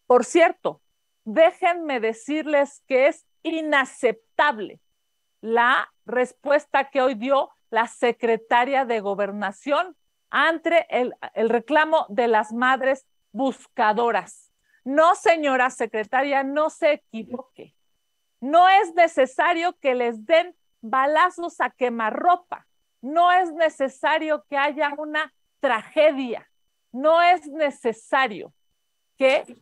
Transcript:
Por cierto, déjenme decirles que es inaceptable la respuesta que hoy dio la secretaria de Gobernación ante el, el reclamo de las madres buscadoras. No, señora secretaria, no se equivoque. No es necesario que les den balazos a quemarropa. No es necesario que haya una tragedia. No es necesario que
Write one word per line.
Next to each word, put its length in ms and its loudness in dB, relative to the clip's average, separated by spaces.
Por 200 4
cierto, 560 0
déjenme 760 0
decirles 880 -4
que 220 2
es 180 -4
inaceptable 1400 -2
la 500 0
respuesta 840 -2
que 100 -2
hoy 140 0
dio 360 -2
la 180 0
secretaria 960 -2
de 160 -4
Gobernación 960 -6
ante 600 0
el, 240 -4
el 160 -2
reclamo 640 0
de 180 0
las 240 0
madres 540 -2
buscadoras. 1200 -4
No, 300 4
señora 560 0
secretaria, 720 -4
no 240 -2
se 240 0
equivoque. 800 -12
No 300 4
es 260 4
necesario 840 0
que 160 -2
les 320 -4
den 280 2
balazos 800 -2
a 80 -2
quemarropa. 960 -2
No 320 2
es 220 2
necesario 960 -2
que 80 -4
haya 400 -2
una 340 -6
tragedia. 880 0
No 280 2
es 260 2
necesario 1040 -4
que 460 0